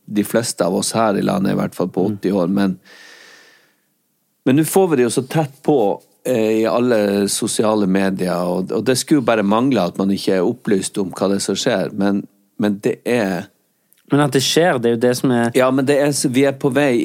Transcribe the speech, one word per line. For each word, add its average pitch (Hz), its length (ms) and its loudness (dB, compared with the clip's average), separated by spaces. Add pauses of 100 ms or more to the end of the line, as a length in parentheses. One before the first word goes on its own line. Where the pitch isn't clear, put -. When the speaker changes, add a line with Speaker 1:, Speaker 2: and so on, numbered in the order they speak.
Speaker 1:
de 104 160 -2
fleste 113 400 -2
av 92 100 0
oss 104 160 -2
her 110 240 0
i 98 80 0
landet, 98 300 0
i 98 60 -2
hvert - 180 -4
fall 90 100 -2
på 90 160 -2
Speaker 2:
Mm. 104 140 -2
Speaker 1:
åtti 95 160 -2
år, 90 160 0
men, 98 240 0 (1700)
men 131 120 2
nå 156 80 2
får 190 240 2
vi 147 80 2
det 123 80 4
jo 110 80 -2
så 127 100 -2
tett 151 380 -4
på, 151 160 2 (460)
eh, 110 400 0
i - 20 0
alle 120 340 2 (300)
sosiale 107 580 0
medier, 95 560 -2
og, 90 300 -4
og 107 100 -2
det 123 140 0
skulle 143 240 0
jo 110 80 -2
bare 110 160 2
mangle 110 420 2
at 90 140 -6
man 98 100 0
ikke 95 240 0
er 90 80 2
opplyst 107 540 -2
om 95 160 -4
hva 98 160 -2
det 98 100 0
er - 80 -6
som 98 80 -2
skjer, 95 380 -2
men, 101 320 -2 (340)
men 104 220 0
det - 220 -2
er 101 440 -2 (640)
Speaker 2:
Men 143 140 2
at 131 100 -2
det 135 80 2
skjer, 156 400 2
det 120 80 2
er 120 60 2
jo 113 40 -4
det 123 140 2
som 131 180 0
er 117 220 0
Speaker 1:
Ja, 127 160 2
men 135 160 0
det 139 160 2
er, 143 80 2
s-, 143 160 -2
vi 131 160 2
er 139 160 2
på 139 160 -2
vei 139 320 2